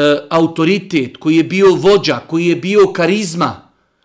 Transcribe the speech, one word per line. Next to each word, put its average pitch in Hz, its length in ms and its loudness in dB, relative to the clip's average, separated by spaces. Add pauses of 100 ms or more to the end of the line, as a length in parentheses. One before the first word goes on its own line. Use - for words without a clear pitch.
(300)
autoritet, 165 880 -2
koji 160 200 0
je 165 60 4
bio 185 320 2
vođa, 147 440 0
koji 170 280 -4
je 170 80 2
bio 190 380 2
karizma 170 760 -4 (340)